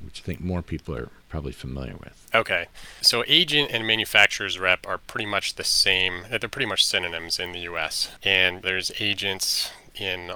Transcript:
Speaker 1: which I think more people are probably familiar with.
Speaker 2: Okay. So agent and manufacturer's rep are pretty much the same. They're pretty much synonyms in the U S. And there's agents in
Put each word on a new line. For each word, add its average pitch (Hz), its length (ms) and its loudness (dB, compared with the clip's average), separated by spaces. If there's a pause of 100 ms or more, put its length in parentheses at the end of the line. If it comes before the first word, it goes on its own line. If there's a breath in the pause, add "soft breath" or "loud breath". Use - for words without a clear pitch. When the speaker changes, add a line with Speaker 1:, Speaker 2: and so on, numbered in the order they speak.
Speaker 1:
which - 220 -14
I - 20 -20
think 87 160 -6
more 90 220 -2
people 80 340 -6
are 60 140 -8 (180)
probably 71 240 -6
familiar 65 480 -8
with. - 340 -20
Speaker 2:
Okay. 101 300 2 (380 loud breath)
So 120 260 6
agent 147 420 4
and 113 160 -2
manufacturer's 104 720 4
rep 90 300 2
are 95 80 -2
pretty 110 300 -8
much 101 300 -2
the - 80 -6
same. 92 640 2
They're 117 180 -2
pretty 139 160 -4
much 98 220 2
synonyms 85 520 -2
in 90 140 -6
the 87 60 -8
U 87 180 -8
S. 78 320 -2 (140)
And 92 400 4
there's 92 280 -2 (100)
agents 98 680 -2 (240 loud breath)
in 92 420 -6